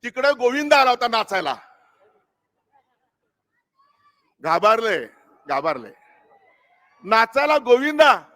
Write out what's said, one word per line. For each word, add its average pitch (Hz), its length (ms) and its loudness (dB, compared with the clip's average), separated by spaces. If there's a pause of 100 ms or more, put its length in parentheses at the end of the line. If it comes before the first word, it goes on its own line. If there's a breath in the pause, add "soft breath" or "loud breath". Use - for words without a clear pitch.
तिकडे 254 280 -2
गोविंद 277 420 0
आला 269 160 4
होता 247 180 -2
नाचायला. 196 480 -4 (2750)
घाबरले, 175 680 0 (420)
घाबरले. 139 440 -6 (1120)
नाचायला 226 540 0
गोविंदा. 269 640 2 (120)